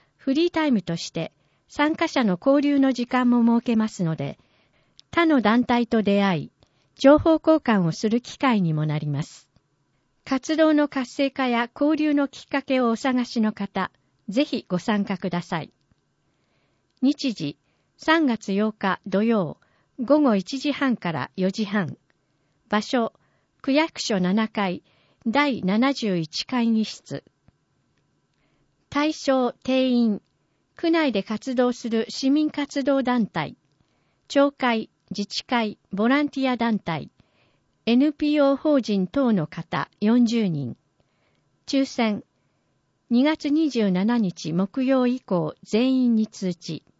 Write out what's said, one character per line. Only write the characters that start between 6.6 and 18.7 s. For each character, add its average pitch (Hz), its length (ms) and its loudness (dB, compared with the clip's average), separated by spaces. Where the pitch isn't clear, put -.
情 285 240 6
報 320 140 2
交 320 240 4
換 220 260 0
を 160 100 0
す - 160 -4
る 233 120 0
機 - 160 -14
会 240 240 2
に 165 120 0
も 156 140 -2
な 151 120 -2
り 151 100 -6
ま 143 140 -4
す。 - 260 -18
活 277 320 -4
動 311 180 4
の 294 140 2
活 262 240 -6
性 277 180 0
化 269 160 -4
や 240 280 -2
交 294 220 0
流 302 180 0
の 277 140 0
き - 160 -20
っ - 20 -20
か 277 160 -4
け 262 180 0
を 233 100 2
お 226 60 0
探 254 280 -2
し - 160 -4
の 214 120 2
方、 196 380 -8
ぜ 226 160 0
ひ - 240 -4
ご 180 100 -2
参 208 260 -2
加 190 140 -6
く 185 120 -6
だ 175 120 -2
さ 165 180 -6
い。 - 120 -14
日 262 320 0
時、 147 240 -8
三 320 300 2
月 220 260 -4
八 208 200 -2